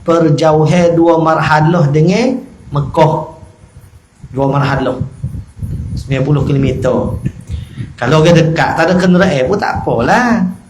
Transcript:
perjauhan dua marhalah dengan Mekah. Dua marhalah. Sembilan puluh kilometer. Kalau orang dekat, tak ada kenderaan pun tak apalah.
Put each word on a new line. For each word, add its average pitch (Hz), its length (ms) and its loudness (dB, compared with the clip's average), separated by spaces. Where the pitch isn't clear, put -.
perjauhan 160 960 2
dua 165 240 4
marhalah 156 720 2
dengan 208 480 0
Mekah. 143 640 0
Dua 135 160 0
marhalah. 135 480 -2
Sembilan 135 320 -4
puluh 147 240 0
kilometer. 127 720 -2
Kalau 151 240 2
orang 175 80 6
dekat, 156 420 2
tak 160 140 0
ada 185 80 2
kenderaan 180 480 2
pun 196 160 -2
tak - 240 -4
apalah. 185 640 0